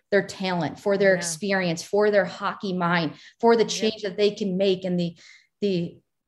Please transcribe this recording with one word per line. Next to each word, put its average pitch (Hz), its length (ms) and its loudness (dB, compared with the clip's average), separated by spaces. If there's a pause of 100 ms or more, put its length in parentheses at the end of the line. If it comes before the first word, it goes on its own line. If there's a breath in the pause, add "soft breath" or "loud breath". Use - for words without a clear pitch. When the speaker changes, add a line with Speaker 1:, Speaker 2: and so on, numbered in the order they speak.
(100)
Speaker 1:
their 196 160 4
talent, 180 540 -4
for 202 160 0
their 190 160 4
Speaker 2:
Yeah. 180 60 2
Speaker 1:
experience, 175 640 -2
for 208 280 2
their 202 140 4
hockey 190 480 -6
mind, 170 400 0 (300 loud breath)
for 233 140 6
the 220 80 2
Speaker 2:
Yeah. - 40 0
Speaker 1:
change 220 360 -4
that 180 120 -8
they 208 140 4
can 196 260 -4
make, 185 300 0
and 180 120 -2
the, 170 200 -4 (420 loud breath)
the 185 380 -2 (300)